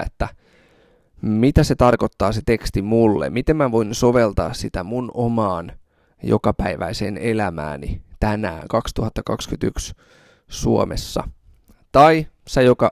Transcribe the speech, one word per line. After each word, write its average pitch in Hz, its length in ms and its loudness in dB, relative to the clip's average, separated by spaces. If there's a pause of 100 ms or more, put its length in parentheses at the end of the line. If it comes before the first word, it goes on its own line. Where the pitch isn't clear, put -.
että - 240 -8 (920)
mitä 117 420 4
se 143 120 0
tarkoittaa 113 560 2
se 110 140 -4
teksti 110 360 0
mulle, 104 480 2
miten 127 280 -2
mä 135 140 0
voin 113 240 0
soveltaa 110 580 2
sitä 95 300 -8
mun 120 300 -6
omaan 107 580 -2 (520)
jokapäiväiseen 101 920 -2
elämääni 80 840 -4 (180)
tänään 104 500 -4
kaksituhatta 113 560 -4
kaksikymmentäyksi - 680 -6 (540)
Suomessa. - 760 -2 (680)
Tai 156 360 6 (200)
sä, - 140 0
joka 123 300 4